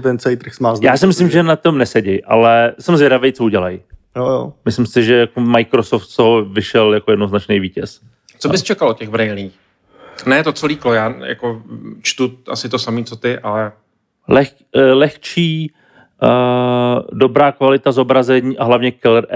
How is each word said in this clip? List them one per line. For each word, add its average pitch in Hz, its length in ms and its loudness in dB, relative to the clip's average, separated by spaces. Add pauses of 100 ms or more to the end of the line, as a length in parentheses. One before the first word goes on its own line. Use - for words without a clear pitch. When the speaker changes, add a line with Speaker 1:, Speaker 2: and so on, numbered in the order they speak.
Speaker 1:
ten 123 160 0
celý 123 180 -2
trh - 180 -14
smázne.“ 113 320 -2
Speaker 2:
Já 135 100 2
si 185 100 2
myslím, 180 240 2
že 170 120 2
na 165 140 2
tom 151 220 0
neseděj, 101 480 0
ale 117 540 4
jsem 175 160 0
zvědavej, 131 360 4
co 127 120 -4
udělají. 92 360 -2 (360)
Speaker 1:
Jo, 127 100 -4
jo. 131 260 -4 (120)
Speaker 2:
Myslím 117 220 -2
si, 120 180 2
že 120 100 2
jako 120 260 0
Microsoft 117 680 -2
z - 60 -20
toho 113 280 2
vyšel 107 500 0
jako 107 160 -2
jednoznačný 101 500 -2
vítěz. - 400 -10 (380)
Speaker 3:
Co - 100 -4
bys 190 120 0
Speaker 2:
Ano. - 40 -6
Speaker 3:
čekal 170 240 -2
od 110 100 -2
těch 110 100 -12
brailí? 104 440 -4 (720)
Ne 139 180 2
to, 156 80 -2
co 151 140 -6
líklo, 147 260 -2
já 113 220 0 (120)
jako 117 360 -8 (400)
čtu 127 360 -4 (100)
asi 127 200 -8
to 120 100 -4
samý, 117 260 -4
co 113 120 -16
ty, 123 220 -4
ale 107 340 -6 (560)
Speaker 2:
Leh-, 135 260 2 (220)
eh, 131 160 6
lehčí, 160 800 -2 (500)
eh, 123 800 0 (100)
dobrá 131 400 2
kvalita 135 400 0
zobrazení 131 680 0
a 131 60 -2
hlavně 120 260 2
killer 117 460 0